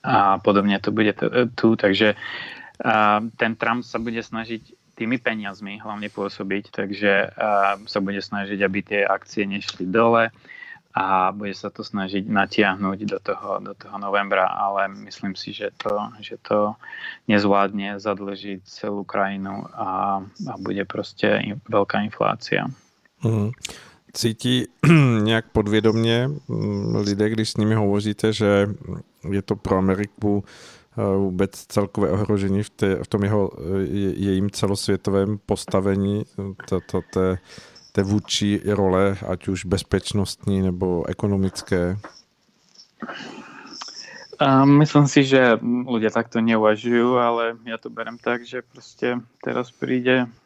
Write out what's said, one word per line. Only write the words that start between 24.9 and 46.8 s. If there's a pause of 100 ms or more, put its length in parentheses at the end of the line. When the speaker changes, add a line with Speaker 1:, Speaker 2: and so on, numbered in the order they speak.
Speaker 2:
<clears throat>
nějak
podvědomě, (200)
mm,
lidé,
když
s
nimi
hovoříte,
že (640)
je
to
pro
Ameriku,
eh,
vůbec
celkové
ohrožení
v
té,
v
tom
jeho,
eh,
je-, (140)
jejím
celosvětovém
postavení, (440)
to,
to, (120)
té, (540)
té
vůdčí
role, (120)
ať
už
bezpečnostní
nebo
ekonomické? (2500)
Speaker 1:
A
myslím
si,
že
ľudia
takto
neuvažujú,